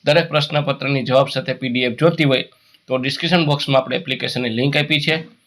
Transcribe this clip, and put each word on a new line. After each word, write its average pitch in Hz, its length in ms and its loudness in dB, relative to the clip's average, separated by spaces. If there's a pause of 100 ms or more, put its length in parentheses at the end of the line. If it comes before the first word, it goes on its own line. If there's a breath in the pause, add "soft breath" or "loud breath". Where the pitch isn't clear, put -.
દરેક 160 240 4
પ્રશ્નપત્રની 139 800 -2
જવાબ 131 200 4
સાથે 131 240 -6
પી 127 160 -6
ડી 123 120 -2
એફ 120 200 -2
જોતી 165 240 4
હોય 131 200 2 (420 soft breath)
તો 127 100 -4
ડિસ્ક્રિપ્શન 160 480 0
બોક્સમાં 139 380 2
આપણે 127 140 -6
એપ્લિકેશનની 127 520 -4
લિંક 131 280 0
આપી 147 240 0
છે 156 140 0 (320)